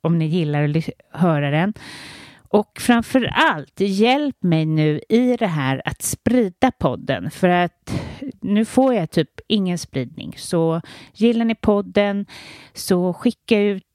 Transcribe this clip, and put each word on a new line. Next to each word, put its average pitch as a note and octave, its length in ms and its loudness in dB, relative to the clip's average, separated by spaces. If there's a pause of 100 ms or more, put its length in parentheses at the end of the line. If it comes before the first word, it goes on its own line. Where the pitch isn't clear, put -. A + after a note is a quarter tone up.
om E3 160 2
ni D#3+ 80 0
gillar D3+ 380 0
att D3 60 0
ly-, D#3+ 220 -2 (200)
höra D3 400 0
den. F3 220 0 (760)
Och - 300 0
framför A#3+ 540 2
allt, B3 460 0
hjälp A#3 640 2
mig D#3+ 220 2
nu D#3 440 2
i B3 280 2
det A3 100 -2
här C3+ 380 -2
att - 160 -6
sprida A#3+ 720 0
podden. B2+ 600 -4
För - 180 2
att - 520 -2 (400)
nu G#3 240 0
får C4 280 2
jag F3+ 180 -2
typ D#3+ 180 0 (180)
ingen F#3 300 -2
spridning. - 600 -10
Så E3 440 -2 (320)
gillar A#3 320 2
ni A3+ 100 -2
podden G3+ 680 0 (480)
så F3+ 400 0
skicka - 460 -2
ut G3+ 360 -2